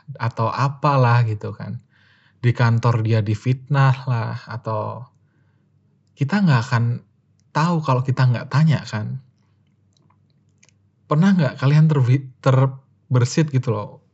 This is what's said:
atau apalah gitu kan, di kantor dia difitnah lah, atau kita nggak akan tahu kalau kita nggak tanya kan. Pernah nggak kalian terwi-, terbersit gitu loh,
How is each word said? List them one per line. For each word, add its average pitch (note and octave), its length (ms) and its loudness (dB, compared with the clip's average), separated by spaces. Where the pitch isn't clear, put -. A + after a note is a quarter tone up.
atau A2+ 320 -4
apalah B2+ 800 2
gitu G#2 240 -8
kan, A2 280 -12
di A#2+ 80 2
kantor A#2 560 0
dia A2 160 0
difitnah C3 760 0
lah, A#2 240 -4
atau A2 560 -8
kita F#3+ 240 0
nggak C#3 240 4
akan A#2 180 0
tahu E3 320 0
kalau B2+ 160 0
kita C3 240 0
nggak A#2+ 240 -2
tanya D3+ 320 2
kan. A#2 400 -8
Pernah F#3 320 2
nggak C#3 240 0
kalian D3+ 240 4
terwi-, C#3+ 420 2
terbersit C3 1120 0
gitu B2 160 -2
loh, G#2 320 -8